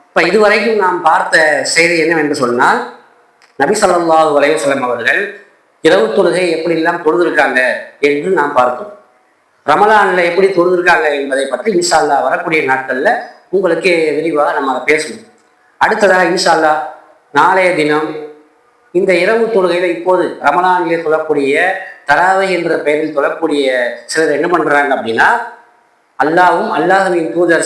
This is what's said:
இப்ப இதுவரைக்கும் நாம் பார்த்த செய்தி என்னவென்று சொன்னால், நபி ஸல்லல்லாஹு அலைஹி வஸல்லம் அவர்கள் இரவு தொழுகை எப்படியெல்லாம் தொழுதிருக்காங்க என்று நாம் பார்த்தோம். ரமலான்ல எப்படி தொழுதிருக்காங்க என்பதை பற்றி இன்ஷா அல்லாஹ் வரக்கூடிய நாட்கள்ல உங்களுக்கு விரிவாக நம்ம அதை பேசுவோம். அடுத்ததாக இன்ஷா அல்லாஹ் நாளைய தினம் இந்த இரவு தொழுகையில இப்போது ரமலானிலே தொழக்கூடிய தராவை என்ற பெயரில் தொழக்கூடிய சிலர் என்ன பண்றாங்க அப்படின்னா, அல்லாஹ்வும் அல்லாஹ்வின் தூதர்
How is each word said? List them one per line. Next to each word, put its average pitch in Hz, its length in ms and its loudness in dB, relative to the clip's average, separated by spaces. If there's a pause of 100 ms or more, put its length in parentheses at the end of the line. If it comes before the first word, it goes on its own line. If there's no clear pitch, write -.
இப்ப 180 140 -2
இதுவரைக்கும் 214 540 2
நாம் 180 260 -2
பார்த்த 160 640 2
செய்தி 170 340 0
என்னவென்று 160 360 0
சொன்னால், 139 600 -2 (640)
நபி 202 240 0
ஸல்லல்லாஹு 160 600 2
அலைஹி 151 160 2
வஸல்லம் 139 220 -2
அவர்கள் 123 640 -4 (340)
இரவு 190 260 4
தொழுகை 180 480 0
எப்படியெல்லாம் 165 500 -2
தொழுதிருக்காங்க 139 680 0 (280)
என்று 147 300 0
நாம் 147 220 0
பார்த்தோம். 123 460 -2 (680)
ரமலான்ல 190 580 2
எப்படி 175 220 2
தொழுதிருக்காங்க 175 640 2
என்பதை 135 360 -2
பற்றி 135 260 -4
இன்ஷா 170 220 0
அல்லாஹ் 147 280 2
வரக்கூடிய 156 500 -2
நாட்கள்ல 131 420 -2 (340)
உங்களுக்கு 170 680 0
விரிவாக 151 380 0
நம்ம 143 260 -4
அதை 147 160 0
பேசுவோம். 113 320 -6 (520)
அடுத்ததாக 190 460 2
இன்ஷா 170 240 0
அல்லாஹ் 156 300 2 (540)
நாளைய 175 420 2
தினம் 151 520 -2 (640)
இந்த 190 220 0
இரவு 214 320 0
தொழுகையில 180 360 0
இப்போது 175 600 -2
ரமலானிலே 165 600 0
தொழக்கூடிய 156 680 0 (340)
தராவை 185 440 2
என்ற 170 260 -2
பெயரில் 147 420 -2
தொழக்கூடிய 143 760 -2 (100)
சிலர் 156 280 -2
என்ன 147 160 -2
பண்றாங்க 147 460 0
அப்படின்னா, 113 320 0 (1000)
அல்லாஹ்வும் 175 520 2
அல்லாஹ்வின் 175 560 0
தூதர் 170 340 2